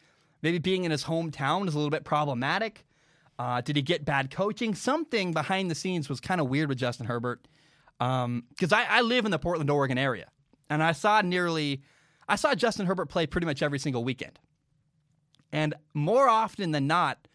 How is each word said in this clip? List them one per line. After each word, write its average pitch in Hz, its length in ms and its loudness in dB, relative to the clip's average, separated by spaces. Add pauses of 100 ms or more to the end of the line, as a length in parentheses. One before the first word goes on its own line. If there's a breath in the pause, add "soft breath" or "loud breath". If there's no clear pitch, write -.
(420 soft breath)
maybe 165 180 0
being 185 240 0
in 165 80 0
his 143 140 -2
hometown 165 640 -2
is 156 60 -2
a 147 40 -2
little 151 120 0
bit 147 140 -2
problematic? 151 800 -2 (540 soft breath)
Uh, 123 220 -2
did 147 140 -4
he 147 60 2
get 147 240 -2
bad 139 240 0
coaching? 214 460 -4
Something 247 560 -2
behind 180 400 -2
the 147 40 -4
scenes 175 340 -4
was 131 100 -6
kinda 170 240 -2
weird 139 260 0
with 131 80 -2
Justin 120 300 -4
Herbert. 120 400 -4 (520 soft breath)
Um, 120 440 0 (160)
'cause 185 140 2
I, 226 100 6
I 220 180 4
live 240 240 2
in 214 60 0
the 156 80 0
Portland, 165 300 0
Oregon 139 280 2
area, 127 300 -2 (420)
and 151 140 0
I 165 80 4
saw 214 300 2
nearly, 165 600 0 (460 soft breath)
I 202 80 0
saw - 200 2
Justin 214 300 0
Herbert 180 220 0
play 170 180 0
pretty 170 200 -2
much 147 160 -2
every 143 180 0
single 127 240 -2
weekend. 131 340 -6 (1120)
And 151 220 0 (200)
more 214 360 4
often 214 420 2
than 143 160 0
not, 147 480 0